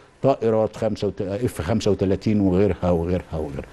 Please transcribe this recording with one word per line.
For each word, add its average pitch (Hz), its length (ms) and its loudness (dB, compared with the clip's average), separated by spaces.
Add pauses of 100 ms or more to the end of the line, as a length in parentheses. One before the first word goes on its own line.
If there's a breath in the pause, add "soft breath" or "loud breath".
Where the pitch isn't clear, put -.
(220 loud breath)
طائرات 110 540 2
خمسة 104 300 -2
وت-، 98 160 -4
اف 104 380 -4
خمسة 104 300 0
وتلاتين 98 500 2
وغيرها 92 500 2
وغيرها 85 460 -2
وغيرها. 73 360 -6